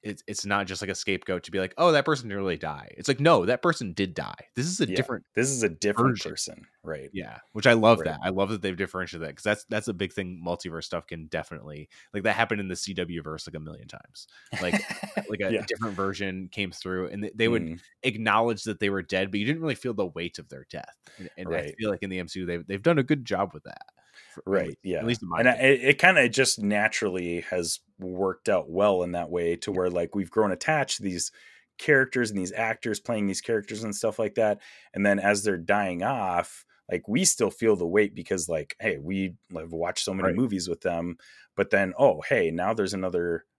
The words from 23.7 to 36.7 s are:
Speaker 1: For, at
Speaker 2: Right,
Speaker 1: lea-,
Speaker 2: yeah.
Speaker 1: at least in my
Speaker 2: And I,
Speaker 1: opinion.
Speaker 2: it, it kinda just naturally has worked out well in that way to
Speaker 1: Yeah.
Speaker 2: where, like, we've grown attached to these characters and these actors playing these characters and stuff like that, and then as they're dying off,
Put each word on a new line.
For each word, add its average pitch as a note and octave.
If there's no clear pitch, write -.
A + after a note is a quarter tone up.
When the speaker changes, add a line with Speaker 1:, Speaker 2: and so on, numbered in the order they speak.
Speaker 1:
For, -
at -
Speaker 2:
Right, F2
Speaker 1:
lea-, E2
Speaker 2:
yeah. F2
Speaker 1:
at A2
least A#2
in F2+
my E2
Speaker 2:
And B2
I, B2
Speaker 1:
opinion. C3
Speaker 2:
it, C3
it D3
kinda E3
just B2
naturally G2
has F2
worked F#2
out E2+
well F#2
in F2
that E2+
way E2+
to -
Speaker 1:
Yeah. F2+
Speaker 2:
where, F2+
like, F2
we've G2
grown G#2
attached C#3+
to G2+
these F2+
characters C3
and G2
these F#2
actors A2
playing G#2+
these G2
characters A2
and G#2
stuff G#2+
like G#2
that, G#2
and G2
then G2+
as G2+
they're G2+
dying F#2
off, G2